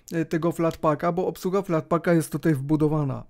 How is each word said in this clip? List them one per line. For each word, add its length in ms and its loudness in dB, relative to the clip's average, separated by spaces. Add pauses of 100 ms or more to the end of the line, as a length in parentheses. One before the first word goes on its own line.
(120)
e, 140 -2
tego 260 -2
flatpaka, 600 0
bo 160 -2
obsługa 340 -2
flatpaka 520 0
jest 180 2
tutaj 220 2
wbudowana. 760 0